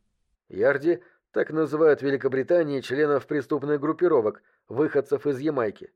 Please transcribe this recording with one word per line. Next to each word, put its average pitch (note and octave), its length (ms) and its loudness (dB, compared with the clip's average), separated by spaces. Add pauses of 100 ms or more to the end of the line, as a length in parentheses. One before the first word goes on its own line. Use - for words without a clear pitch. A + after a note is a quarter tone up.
(500)
Ярди — C#3+ 520 2 (300)
так - 200 -2
называют D3+ 480 2
в B2+ 40 -8
Великобритании C3+ 760 0
членов C#3+ 460 0
преступных D3 520 -2
группировок, D3+ 600 0 (260)
выходцев C#3 600 -2
из C3+ 120 -2
Ямайки. C3 560 -4